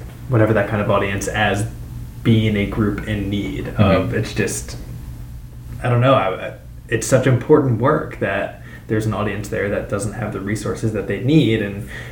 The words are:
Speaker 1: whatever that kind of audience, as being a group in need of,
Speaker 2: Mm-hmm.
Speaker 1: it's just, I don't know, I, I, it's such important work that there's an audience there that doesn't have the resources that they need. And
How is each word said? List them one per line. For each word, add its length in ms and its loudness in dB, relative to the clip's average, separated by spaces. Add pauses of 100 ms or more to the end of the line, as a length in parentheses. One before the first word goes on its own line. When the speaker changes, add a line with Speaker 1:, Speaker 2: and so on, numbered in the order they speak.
(280)
Speaker 1:
whatever 260 6
that 140 2
kind 140 0
of 80 0
audience, 380 0
as 400 0 (540)
being 340 4
a 100 2
group 400 0
in 240 -2
need 380 -4
of, 80 -8
Speaker 2:
Mm-hmm. 380 4
Speaker 1:
it's 200 -2
just, 420 -2 (1040)
I 60 -2
don't 120 4
know, 140 6
I, 340 0
I, 60 -12 (340)
it's 180 0
such 200 4
important 540 4
work 400 0
that 420 -2 (260)
there's 180 0
an 80 -2
audience 340 -4
there 200 -2
that 200 -4
doesn't 260 -4
have 180 -4
the 80 -4
resources 540 -2
that 120 -4
they 160 -2
need. 400 4
And 260 -6 (240)